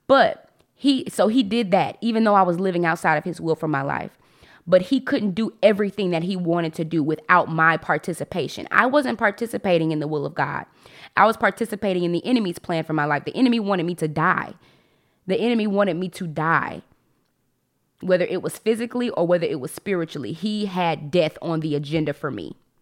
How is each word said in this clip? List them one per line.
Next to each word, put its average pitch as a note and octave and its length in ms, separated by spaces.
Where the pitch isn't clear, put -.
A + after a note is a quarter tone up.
But - 420
he, C4+ 340
so G3 200
he A#3 160
did G3+ 260
that, F3 320
even A3+ 220
though G#3 100
I G3 80
was F3 180
living F3+ 240
outside E3 340
of D#3 60
his F3 160
will D#3+ 140
for D#3 140
my C#3 160
life. - 340
But F3+ 160
he C4 180
couldn't G#3+ 360
do A3 260
everything G3+ 480
that E3 140
he F#3+ 120
wanted E3+ 380
to E3+ 100
do D#3+ 200
without D#3+ 460
my D#3+ 280
participation. - 920
I A3+ 160
wasn't B3+ 320
participating G3+ 720
in D3+ 80
the D3 80
will D3+ 180
of D3+ 80
God. C#3 320
I G3 120
was A3 100
participating G3+ 640
in E3+ 100
the E3+ 120
enemy's G#3+ 320
plan E3 260
for D#3 100
my D3+ 120
life. D3 200
The - 100
enemy A#3+ 240
wanted G3 260
me F3 80
to E3 140
die. D#3 480
The F#3 120
enemy A3+ 280
wanted G3 300
me F3+ 120
to - 160
die. D3+ 560
Whether F3+ 260
it F3+ 160
was - 160
physically A#3+ 540
or E3+ 160
whether E3+ 180
it D#3 140
was B2+ 100
spiritually, E3 640
he G#3 320
had E3 460
death D#3+ 320
on D#3+ 160
the D#3 160
agenda D3 380
for C#3+ 180
me. G2+ 240